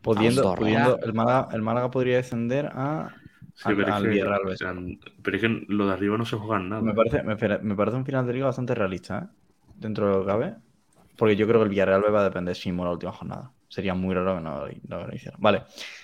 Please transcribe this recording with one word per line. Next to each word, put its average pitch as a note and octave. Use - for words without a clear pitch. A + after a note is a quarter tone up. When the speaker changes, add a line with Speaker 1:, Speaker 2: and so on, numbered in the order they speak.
Speaker 1:
Pudiendo, A#2
Speaker 2:
Andorra. F#2
Speaker 1:
pudiendo, A#2
el A2+
Málaga, A#2+
el A2
Málaga A#2+
podría B2+
descender B2+
a, D3
Speaker 3:
Sí, -
Speaker 1:
al, G#2
Speaker 3:
pero G2
es G#2
Speaker 1:
al G2+
Speaker 3:
que, A2
Speaker 1:
Villarreal G2+
B. F#2
Speaker 3:
an-, F2+
pero G2
es F#2+
que A2+
lo G2+
de F#2+
arriba G2+
no A#2
se A#2
juegan G2+
nada. A2
Speaker 1:
Me A2
parece, A2+
me, G#2+
espera, G#2
me G#2
parece G#2+
un C3
final C3
de A#2+
liga C3
bastante B2
realista, F#2+
¿eh? -
Dentro G#2
de G2
lo F#2+
que G2
cabe. A2
Porque G#2+
yo G#2
creo A#2
que A2
el G#2
Villarreal F#2+
B G#2
va G#2
a G2
depender F2+
si -
mola F2+
la F2
última F2
jornada. F#2+
Sería F#2+
muy F#2
raro F#2
que E2+
no, C#2+
no F2
lo -
hiciera. -
Vale. G2+